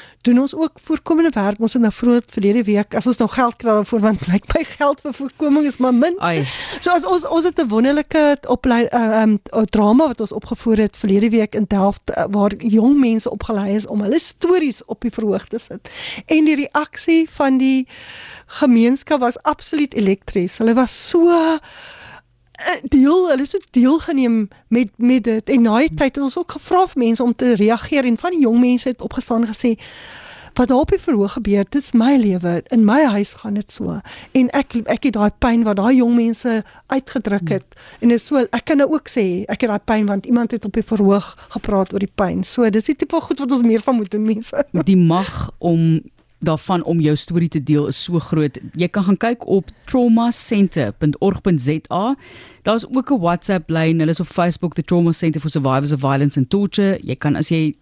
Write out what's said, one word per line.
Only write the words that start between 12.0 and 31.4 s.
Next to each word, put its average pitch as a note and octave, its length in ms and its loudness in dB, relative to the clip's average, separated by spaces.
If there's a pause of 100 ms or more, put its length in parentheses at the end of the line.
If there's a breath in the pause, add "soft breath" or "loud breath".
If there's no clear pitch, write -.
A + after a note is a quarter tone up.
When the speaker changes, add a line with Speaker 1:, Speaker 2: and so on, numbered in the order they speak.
Speaker 1:
uh, F3 120 0
waar G3+ 280 2
jong A#3 420 4
mense A3+ 300 0
opgelei G3+ 440 -4
is G#3+ 120 -2
om G#3 140 -4
hulle A3 200 0
stories E4+ 640 -2
op - 160 -12
die A#3 100 -4
verhoog G#3 360 -4
te A3 120 -8
sit. - 320 -16 (360 loud breath)
En D#4 180 2
die D4+ 120 4
reaksie D4+ 720 -2
van C4+ 280 0
die C4 280 0 (600 loud breath)
gemeenskap B3+ 760 2
was A#3+ 220 -2
absoluut D4+ 520 -4
elektries. G3 640 -2
Hulle A3+ 160 2
was - 340 -2
so, E4+ 200 4 (1200 loud breath)
eh, - 220 -4 (140)
deel, D4+ 400 4
hulle C4+ 140 0
het C#4+ 80 -6
so G4 80 -4 (120)
deelgeneem B3+ 760 2 (200 soft breath)
met, A#3 280 0
met A#3+ 280 2
dit. A3 260 -2
En B3+ 120 4
na A3 160 2
die D4+ 160 2
tyd C4+ 200 -2
het C#4 100 -4
ons C4+ 140 -4
ook F4+ 200 -6
gevra F#4 280 2
vir C#4 180 -4
mense A3+ 180 0
om A#3+ 140 0
te B3 180 2
reageer A3+ 500 0
en A#3 160 0
van F4+ 160 -4
die D#4+ 40 2
jong A#3+ 200 4
mense B3 280 2
het B3 140 -6
opgestaan A#3 440 -4
en G#3+ 80 -8
gesê, A#3 200 -2 (800 loud breath)
"Wat B3+ 140 2
daar B3 100 2
op - 120 0
die G4 100 2
verhoog G3+ 320 0
gebeur, G3+ 380 0